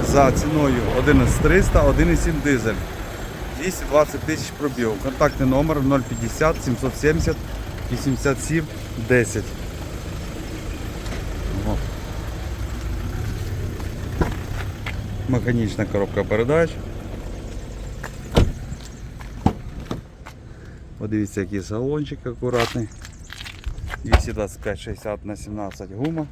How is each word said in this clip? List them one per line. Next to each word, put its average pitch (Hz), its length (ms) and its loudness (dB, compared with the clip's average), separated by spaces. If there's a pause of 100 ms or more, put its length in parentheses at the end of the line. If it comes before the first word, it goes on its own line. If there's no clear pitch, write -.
за 135 280 6
ціною 143 500 4 (180)
одинадцять 131 420 6
триста, 170 400 6
один 147 320 6
і - 40 6
сім 160 260 2
дизель, 113 320 2 (840)
двісті 170 260 -4
двадцять 143 360 4
тисяч 151 300 -2
пробігу. 123 420 0 (100)
Контактний 135 460 2
номер 147 340 4
нуль 139 160 4
п'ятдесят 117 640 0
сімсот 123 340 0
сімдесят 156 380 4 (560)
вісімдесят 131 520 0
сім 160 220 0 (420)
десять. 117 380 4 (2250)
О. 104 80 2 (3500)
Механічна 117 560 2
коробка 98 380 0
передач. 131 460 4 (4000)
Подивіться, 107 440 0
який 95 200 -2
салончик 139 680 -4
акуратний. 120 640 0 (1120)
Двісті - 300 4
двадцять 101 280 -2
п'ять 101 180 -4
шістдесят 104 460 -6
на 104 100 -6
сімнадцять 101 560 -8
гума. 147 400 -2